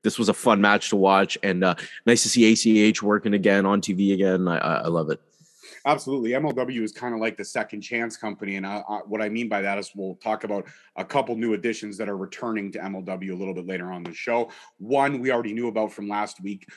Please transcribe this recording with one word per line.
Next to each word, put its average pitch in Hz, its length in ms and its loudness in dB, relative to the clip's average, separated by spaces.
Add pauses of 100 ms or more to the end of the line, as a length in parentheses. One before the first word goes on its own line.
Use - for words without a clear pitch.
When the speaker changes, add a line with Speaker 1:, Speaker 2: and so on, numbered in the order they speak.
Speaker 1:
this - 160 0
was 110 120 2
a 117 40 2
fun 104 280 4
match 101 280 4
to 110 60 0
watch. 95 480 4
And, 95 200 0
uh, 90 120 4 (320)
nice 117 160 6
to 110 60 0
see 117 160 6
A 110 100 8
C 110 240 6
H 107 240 4
working 104 320 2
again 98 320 4
on 101 140 2
T 101 120 -4
V 98 200 2
again. 92 340 2
I, 85 100 0
I, 80 200 0
I 78 100 -2
love 82 240 0
it. - 100 -4 (640)
Speaker 2:
Absolutely. 131 500 0
M 143 100 0
L 143 60 0
W 127 320 -4
is 104 80 -4
kinda 120 260 -8
like 110 200 -4
the 98 80 -10
second 107 340 -6
chance 117 380 -6
company. 98 400 -8
And 98 100 -8
I, 101 220 -8
I, 104 160 -4
what 107 160 -6
I 107 80 -2
mean 113 180 -4
by 101 140 -2
that 98 160 -2
is 101 180 -8
we'll 95 200 -8
talk 110 280 -4
about 101 240 -4 (300)
a 95 80 -8
couple 123 320 -2
new 113 160 0
additions 104 440 -4
that 104 120 -6
are 98 80 -4
returning 98 560 -8
to 80 100 -10
M 98 120 -8
L 95 60 -8
W 95 320 -8
a 90 40 -8
little 95 160 -6
bit 90 140 -8
later 90 220 -6
on 90 80 -10
in 87 60 -12
the 85 100 -12
show. 117 360 -2 (300)
One 139 420 0
we 131 100 0
already 110 220 -2
knew 120 160 -4
about 107 240 -2
from 101 160 -10
last 104 320 -6
week. 98 360 -10